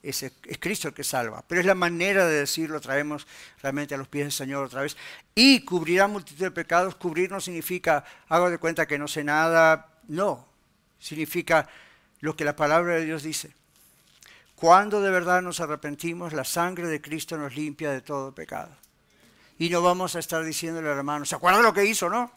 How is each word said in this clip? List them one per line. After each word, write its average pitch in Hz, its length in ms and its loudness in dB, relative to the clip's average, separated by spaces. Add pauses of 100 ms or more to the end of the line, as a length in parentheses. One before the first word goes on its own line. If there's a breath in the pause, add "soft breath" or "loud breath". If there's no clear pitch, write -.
Es, - 200 -6
es 131 100 -10 (260)
Cristo - 300 -4
el - 60 -10
que 139 100 -10
salva. 117 420 -4
Pero 175 140 0
es 175 60 2
la 190 80 6
manera 180 500 2
de 156 120 4
decirlo, 151 440 -2
traemos 147 460 -4 (340 loud breath)
realmente 143 340 -6
a 139 40 -6
los 135 100 -10
pies 143 160 -4
del 143 80 -6
Señor 139 320 -4
otra 123 160 -8
vez. 143 160 -6 (380 loud breath)
"Y 262 260 6
cubrirá 180 480 2
multitud 170 340 -8
de 185 80 -2
pecados". 170 440 0
Cubrir 175 360 -2
no 196 80 -8
significa, 170 640 -2 (280 loud breath)
"hago 175 180 4
de 170 80 -2
cuenta 165 300 -2
que 147 120 -4
no 147 100 -6
sé 151 160 -6
nada". 160 680 4 (180)
No. 156 400 -4 (500)
Significa 160 720 0 (520 loud breath)
lo 151 140 -6
que 151 120 -4
la 147 100 -4
palabra 165 380 2
de 165 100 0
Dios 156 180 -6
dice. 151 300 -10 (1000 soft breath)
Cuando 202 460 6
de 196 120 2
verdad 180 280 2
nos 180 200 -8
arrepentimos, 160 720 -8
la 147 100 -4
sangre 175 460 -4
de 151 120 -4
Cristo 156 360 -10
nos 139 180 -10
limpia 147 380 -6
de 131 80 -6
todo 135 340 -8
pecado. - 360 -12 (880 soft breath)
Y 165 140 -4
no 170 120 0
vamos 180 340 0
a - 20 -4
estar 160 240 -4
diciéndole 160 480 -6
al 143 60 -2
hermano, 143 280 -4
"¿Se 147 120 -6
acuerda 185 260 6
lo 220 100 6
que 202 120 2
hizo, 208 240 0
no?". 233 280 -4